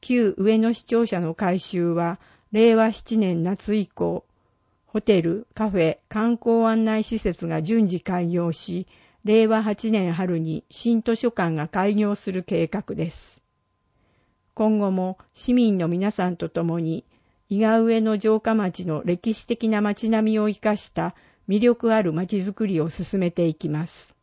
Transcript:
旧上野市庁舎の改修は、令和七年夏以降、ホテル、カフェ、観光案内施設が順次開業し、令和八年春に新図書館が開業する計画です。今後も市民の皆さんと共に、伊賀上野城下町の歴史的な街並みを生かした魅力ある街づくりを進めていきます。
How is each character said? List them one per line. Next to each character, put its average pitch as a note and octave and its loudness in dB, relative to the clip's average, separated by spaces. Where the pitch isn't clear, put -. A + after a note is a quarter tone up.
旧 A#3+ 2
上 A3 2
野 A3+ 2
市 - -16
庁 A#3 2
舎 F#3 -2
の E3 -2
改 F#3 0
修 F3 -2
は、 E3+ -2
令 A3+ 6
和 A3 4
七 - -4
年 F3+ 2
夏 G3 -2
以 G#3 0
降、 F3 -6
ホ - -6
テ G3 4
ル、 E3+ -2
カ A3 -2
フ F#3+ -2
ェ、 D#3+ 0
観 A3+ 0
光 A3+ 2
案 A3+ 2
内 A3 0
施 A3+ -6
設 F3 -4
が D#3+ -2
順 G#3 2
次 F3 -2
開 F3 -2
業 E3+ 0
し、 F3 -8
令 A3 4
和 A3 2
八 G#3+ -2
年 F#3+ 2
春 F3 -2
に D#3+ -4
新 A#3 0
図 A3+ 0
書 A#3+ 0
館 E3+ -2
が D#3 -4
開 G3+ 0
業 G#3 2
す - -10
る F#3 -4
計 E3 -2
画 - -8
で D#3+ -4
す。 - -20
今 A3 2
後 G3+ 0
も F#3 -4
市 - -2
民 A3+ 4
の E3 0
皆 F#3 0
さ F3+ -2
ん F3 -4
と E3 -6
共 E3+ -2
に、 D#3+ -4
伊 G3+ 0
賀 A3 4
上 A3+ 2
野 A3 0
城 A3 2
下 A3 0
町 F#3 -2
の D#3 -4
歴 F3+ -2
史 - -16
的 A#3 -2
な G#3+ 2
街 G#3 -2
並 A3 2
み G#3+ 0
を G#3+ 0
生 G#3 -6
か G#3 0
し - -14
た E3+ -4
魅 G3+ 2
力 A#3 4
あ A3 2
る F3 0
街 F3+ -2
づ G3 -4
く A3 -4
り F#3 0
を E3 0
進 F#3+ -4
め F3 2
て E3+ 0
い D#3+ 0
き - -6
ま D3+ -4
す。 - -18